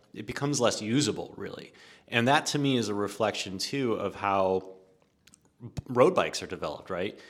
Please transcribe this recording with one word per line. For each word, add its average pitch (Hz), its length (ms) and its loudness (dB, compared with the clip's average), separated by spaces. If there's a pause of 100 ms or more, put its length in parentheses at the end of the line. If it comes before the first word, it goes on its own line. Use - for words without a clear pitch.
(120)
it 110 140 -12
becomes 139 340 -2
less 110 220 4
usable, 110 540 0
really. - 360 -12 (360)
And 117 200 2
that 151 180 4
to - 120 0
me 139 180 2
is 113 120 0
a 104 60 -2
reflection 101 600 -2
too 120 380 -2
of 95 220 -4
how 95 560 2 (880)
b-, 120 60 -12 (200)
road 131 260 4
bikes 82 280 0
are 92 60 -8
developed, 82 420 -8
right? 92 280 -6 (120)